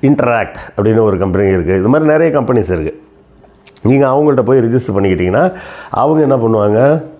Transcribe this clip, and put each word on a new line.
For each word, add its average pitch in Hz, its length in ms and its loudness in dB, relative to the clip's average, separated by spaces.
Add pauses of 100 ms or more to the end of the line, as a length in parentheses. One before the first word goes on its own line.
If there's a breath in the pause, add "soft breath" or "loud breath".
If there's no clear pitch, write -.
Interact 120 520 0 (220 loud breath)
அப்படின்னு 110 240 2
ஒரு 104 180 0
கம்பெனி 95 300 0
இருக்கு. 92 300 0
இது 95 100 0
மாதிரி 151 220 2
நிறைய 156 300 2
கம்பெனிஸ் 107 300 -2
இருக்கு. 82 320 -6 (800)
நீங்க 135 260 2
அவங்கள்ட்ட 139 340 2
போய் 123 160 2
ரிஜிஸ்டர் 117 380 0
பண்ணிக்கிட்டீங்கன்னா, 98 560 0 (380 loud breath)
அவங்க 156 300 0
என்ன 135 160 2
பண்ணுவாங்க? 113 680 0 (180)